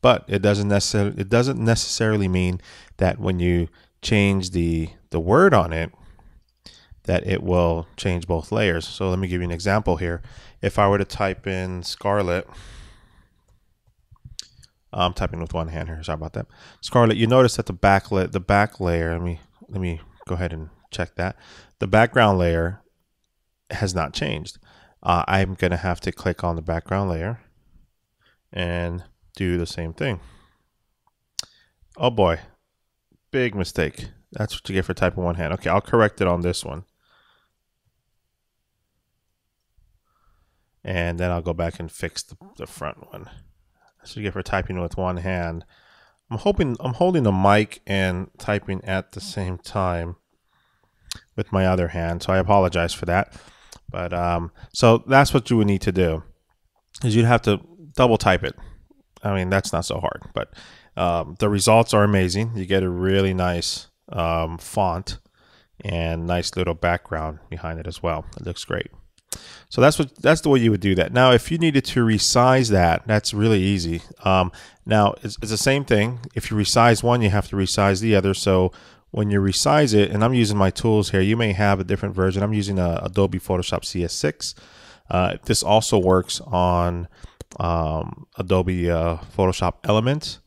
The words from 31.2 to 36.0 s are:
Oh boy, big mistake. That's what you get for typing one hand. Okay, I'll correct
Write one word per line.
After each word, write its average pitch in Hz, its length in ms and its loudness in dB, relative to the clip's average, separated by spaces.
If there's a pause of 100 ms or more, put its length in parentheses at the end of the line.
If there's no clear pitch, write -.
Oh 123 140 2
boy, 92 280 2 (920)
big 123 240 -2
mistake. 85 540 -4 (220)
That's - 220 -6
what - 160 -12
you 95 60 -4
get 92 100 0
for 92 80 -6
typing 92 300 -2
one 87 120 -2
hand. 82 180 -4
Okay, 92 160 -6
I'll 95 120 2
correct 110 400 2